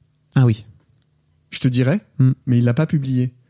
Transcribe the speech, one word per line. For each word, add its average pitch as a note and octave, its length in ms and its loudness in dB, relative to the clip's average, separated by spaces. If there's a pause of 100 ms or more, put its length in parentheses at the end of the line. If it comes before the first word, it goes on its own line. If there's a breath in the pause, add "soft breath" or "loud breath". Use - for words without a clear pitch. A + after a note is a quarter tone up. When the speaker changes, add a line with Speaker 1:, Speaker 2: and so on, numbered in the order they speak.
(360)
Speaker 1:
Ah C3 100 4
oui. A2+ 200 -2 (840)
Speaker 2:
je - 100 -12
te C3+ 100 -2
dirais, B2+ 320 0 (180)
Speaker 1:
Hmm. C3 120 4 (140)
Speaker 2:
mais B2 120 2
il A#2+ 80 2
l'a A#2+ 80 2
pas D#3 120 -2
publié. C3 480 -2 (160)